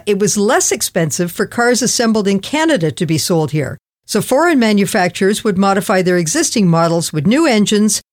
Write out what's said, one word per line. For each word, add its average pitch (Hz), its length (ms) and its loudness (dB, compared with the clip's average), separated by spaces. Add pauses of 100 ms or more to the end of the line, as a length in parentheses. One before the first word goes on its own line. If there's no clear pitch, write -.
it 208 120 0
was 208 200 0
less 214 340 0
expensive 175 580 -4
for - 160 -4
cars 240 360 0
assembled 220 440 0
in 196 140 0
Canada 277 500 0
to 160 160 -4
be 156 120 -2
sold 160 340 -2
here, 151 260 -4 (280)
so 202 160 -2
foreign 294 380 2
manufacturers 202 840 0
would 196 120 0
modify 190 440 0
their 180 160 2
existing 185 500 0
models 165 460 0
with 151 120 -2
new 285 220 2
engines, 208 540 2 (120)